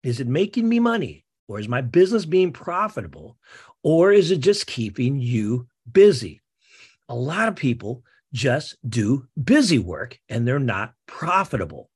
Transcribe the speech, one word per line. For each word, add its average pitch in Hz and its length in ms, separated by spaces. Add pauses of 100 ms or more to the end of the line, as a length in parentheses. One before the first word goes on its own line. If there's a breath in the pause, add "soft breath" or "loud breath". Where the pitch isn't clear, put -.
Is 120 160
it 127 80
making 208 400
me 233 120
money? 226 440 (240)
Or 104 120
is 107 80
my 120 140
business 185 440
being 180 260
profitable? 170 880 (460 loud breath)
Or 165 280
is 190 200
it 185 80
just 196 260
keeping 123 540
you 120 480 (220)
busy?" 123 520 (680 soft breath)
A 123 80
lot 160 320
of 214 80
people 120 480 (300)
just 131 420 (140)
do 117 380 (140)
busy 202 360
work 90 500
and 117 200
they're 131 120
not 110 340 (120)
profitable. 139 880